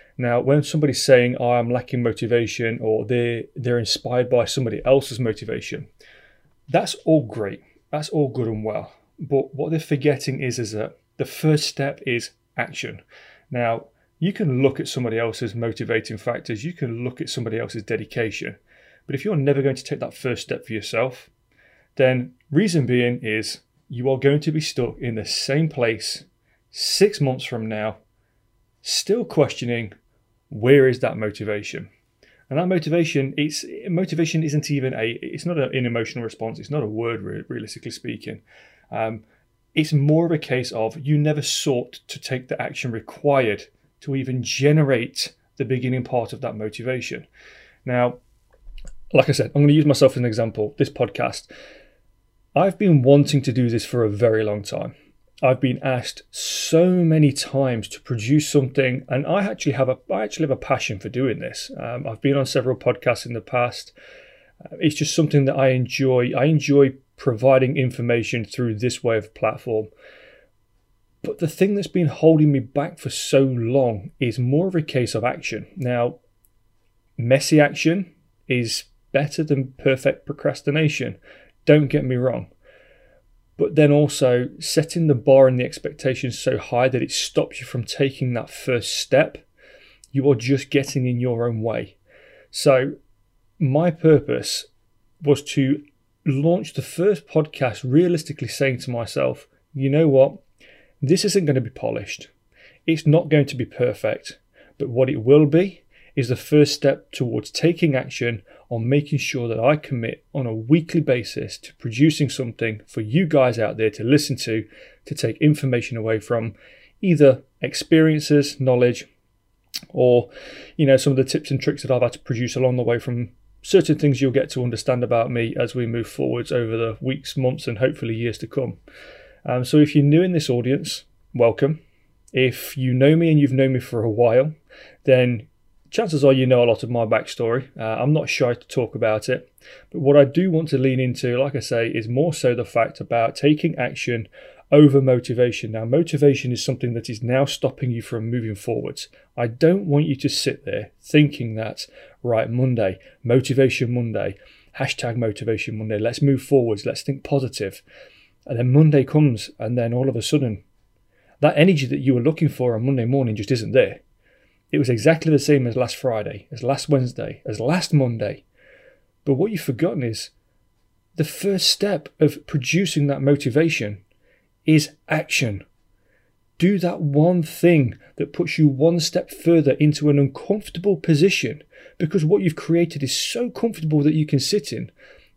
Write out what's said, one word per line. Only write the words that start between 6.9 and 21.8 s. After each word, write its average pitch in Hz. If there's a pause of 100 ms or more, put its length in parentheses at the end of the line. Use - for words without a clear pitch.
all 156
great. 104 (280)
That's 151
all 147
good 117
and 107
well. 107 (260)
But 135
what 143
they're 160
forgetting 139
is, 127
is 107
that - (180)
the -
first 151
step 139
is 120 (240)
action. 117 (500)
Now, 117 (320)
you 185
can 135
look 135
at -
somebody 117
else's 113
motivating 113
factors, 117
you 175
can 117
look 123
at -
somebody 113
else's 113
dedication, 110 (500)
but -
if -
you're 208
never 139
going 131
to 131
take -
that 123
first -
step -
for 110
yourself, 117 (640)